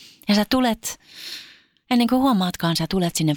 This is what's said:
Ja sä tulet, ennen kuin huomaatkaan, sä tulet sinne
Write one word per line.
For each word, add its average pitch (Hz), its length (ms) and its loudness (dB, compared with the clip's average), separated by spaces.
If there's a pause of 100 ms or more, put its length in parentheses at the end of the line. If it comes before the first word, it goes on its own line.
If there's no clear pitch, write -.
(280)
Ja 208 80 2
sä 208 140 2
tulet, 254 500 -2 (880)
ennen 240 180 2
kuin 254 140 2
huomaatkaan, 185 540 0
sä 165 140 -2
tulet 180 260 -2
sinne 151 220 0